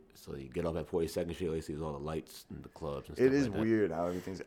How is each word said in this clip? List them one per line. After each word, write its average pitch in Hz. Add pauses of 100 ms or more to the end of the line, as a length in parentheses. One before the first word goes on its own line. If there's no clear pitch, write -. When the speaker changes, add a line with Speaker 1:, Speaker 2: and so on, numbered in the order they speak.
(140)
Speaker 1:
So -
you 69
get 82
off 82
at 78
Forty-second 85
Street, 87
all 80
you 78
see 78
is 73
all 78
the 69
lights 76
and 73
the -
clubs 71
and 76
Speaker 2:
It 120
Speaker 1:
stuff 131
Speaker 2:
is 143
Speaker 1:
like 110
that. 98
Speaker 2:
weird 110
how 85
everything's, 90